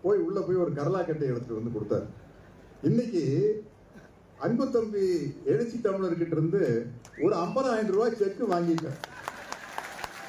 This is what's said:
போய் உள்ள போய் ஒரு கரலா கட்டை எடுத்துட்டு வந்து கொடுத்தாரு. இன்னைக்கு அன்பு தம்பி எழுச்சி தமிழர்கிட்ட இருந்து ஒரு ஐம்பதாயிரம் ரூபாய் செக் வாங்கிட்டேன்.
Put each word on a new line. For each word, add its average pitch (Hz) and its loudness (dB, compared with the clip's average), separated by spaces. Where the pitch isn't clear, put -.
போய் 196 4
உள்ள 185 0
போய் 180 0
ஒரு 160 2
கரலா 170 0
கட்டை 147 -2
எடுத்துட்டு 117 -4
வந்து 113 -4
கொடுத்தாரு. - 0
இன்னைக்கு 202 2
அன்பு 240 0
தம்பி 196 0
எழுச்சி 226 2
தமிழர்கிட்ட 185 0
இருந்து 151 2
ஒரு 185 4
ஐம்பதாயிரம் 220 0
ரூபாய் 226 4
செக் 202 0
வாங்கிட்டேன். 165 2